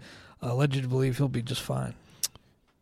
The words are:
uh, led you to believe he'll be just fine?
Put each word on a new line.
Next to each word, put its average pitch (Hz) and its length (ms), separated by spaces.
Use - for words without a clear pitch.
uh, 123 120
led 135 200
you 135 80
to 127 60
believe 131 300
he'll 143 100
be 120 140
just 117 180
fine? - 340